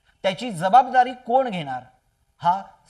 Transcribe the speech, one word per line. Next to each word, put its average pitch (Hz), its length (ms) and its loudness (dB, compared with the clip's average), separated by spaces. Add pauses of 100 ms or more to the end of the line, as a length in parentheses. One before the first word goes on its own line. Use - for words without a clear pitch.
(240)
त्याची 196 280 -4
जबाबदारी 247 640 2
कोण 254 360 -2
घेणार, 143 340 -8 (540)
हा 185 260 -2 (260)